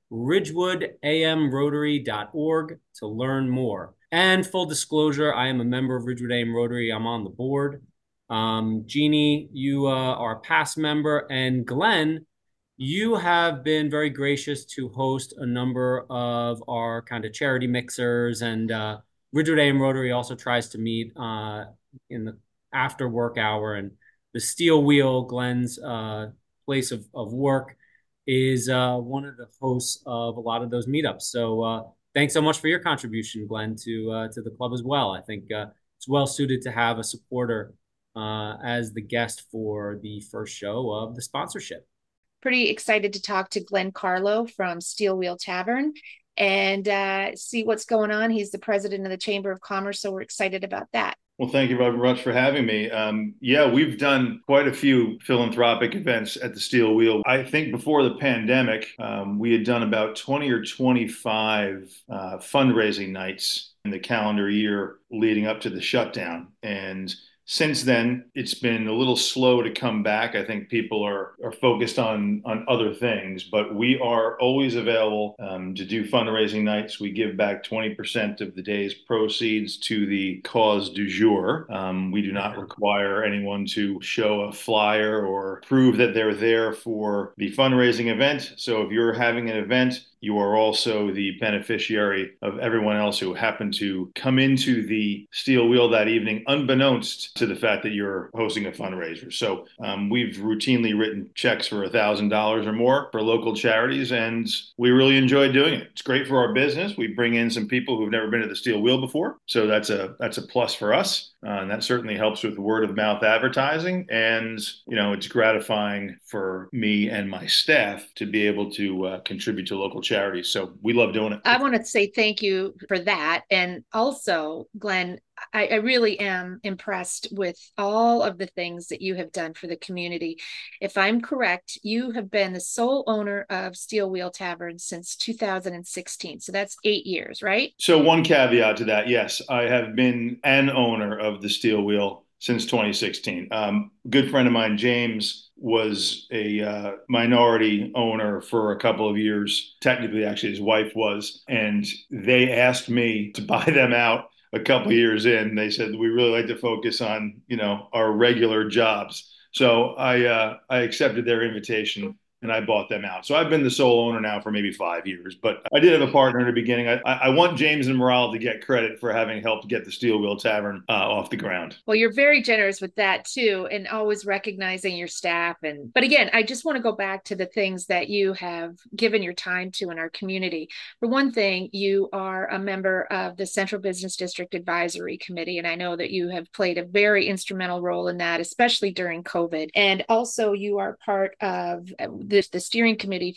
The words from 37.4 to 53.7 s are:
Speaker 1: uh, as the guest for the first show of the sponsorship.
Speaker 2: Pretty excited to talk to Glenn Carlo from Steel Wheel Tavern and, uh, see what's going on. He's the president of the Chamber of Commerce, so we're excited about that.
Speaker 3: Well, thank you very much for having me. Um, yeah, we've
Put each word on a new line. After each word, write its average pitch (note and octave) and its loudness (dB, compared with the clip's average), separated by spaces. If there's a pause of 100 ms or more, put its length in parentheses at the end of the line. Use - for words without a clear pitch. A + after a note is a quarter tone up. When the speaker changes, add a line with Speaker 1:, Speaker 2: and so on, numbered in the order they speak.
Speaker 1:
uh, G#2+ -6
as A#2+ -4
the A2 -10
guest A#2 -4
for G#2 -6
the G#2+ -12 (100)
first G#2+ -10
show G#2+ -6
of A2+ -8
the A#2+ -12
sponsorship. - -10 (560)
Speaker 2:
Pretty B3 0
excited G#3 0
to G3 -10
talk F#3+ -4
to G#3+ -4
Glenn F#3+ -2
Carlo G3+ 0
from F3+ -6
Steel F#3+ -2
Wheel F3+ -4
Tavern A3 -2 (460)
and, G3 2
uh, G3 -2
see A3+ -4
what's G#3+ 0
going G#3+ 2
on. A3 2
He's G#3 -2
the - -10
president G3+ -2
of F#3+ -6
the F#3 -6
Chamber G3 -4
of F#3 -8
Commerce, G3 -6
so G3+ -6
we're F#3+ -6
excited F#3+ -4
about F#3+ -8
that. - -2 (200)
Speaker 3:
Well, B2+ -2
thank C3+ 4
you B2+ 2
very B2 4
much B2 2
for B2 0
having C3 4
me. A2 0
Um, G#2+ -2
yeah, C3+ 6
we've B2+ 2